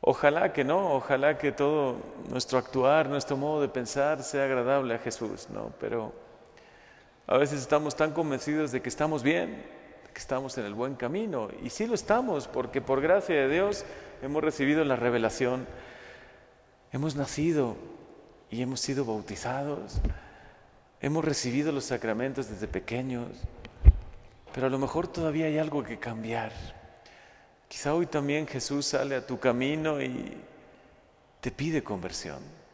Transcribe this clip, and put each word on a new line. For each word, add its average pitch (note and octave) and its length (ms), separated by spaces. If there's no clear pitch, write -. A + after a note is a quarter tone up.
Ojalá D3+ 500
que C#3+ 120
no, D#3+ 320
ojalá C#3+ 420
que D3 140
todo C#3+ 460
nuestro B2+ 300
actuar, C3+ 500
nuestro C#3 300
modo D3 240
de C#3 80
pensar C#3 540
sea C#3 220
agradable C3 500
a A2+ 40
Jesús, - 520
¿no? G#2+ 280
Pero A2 320
a A2 100
veces C#3+ 240
estamos D3+ 340
tan D#3 180
convencidos D3+ 580
de B2 100
que B2 80
estamos D3+ 320
bien, E3+ 420
de - 60
que - 80
estamos C3+ 380
en A2+ 80
el G#2 80
buen B2+ 220
camino. C#3+ 540
Y A#2+ 80
sí - 160
lo A#3 80
estamos, G#3 540
porque B2+ 340
por C3+ 180
gracia F3 360
de C3+ 120
Dios F#3+ 380
hemos D3 200
recibido D3+ 400
la C3+ 120
revelación. A#2+ 720
Hemos C#3 240
nacido C#3+ 600
y A#2 140
hemos B2+ 160
sido C#3 260
bautizados. A#2+ 960
Hemos D3+ 240
recibido D3 480
los C3+ 140
sacramentos A#2+ 640
desde G#2 180
pequeños. A#2+ 640
Pero C3 140
a - 20
lo C3 80
mejor D3+ 300
todavía D#3+ 400
hay D3+ 100
algo D3 260
que A2 140
cambiar. A2+ 540
Quizá - 280
hoy F3 100
también D3 400
Jesús C#3 400
sale C#3 300
a B2+ 100
tu B2+ 140
camino C#3+ 600
y - 380
te B2 80
pide D3+ 340
conversión. F2+ 540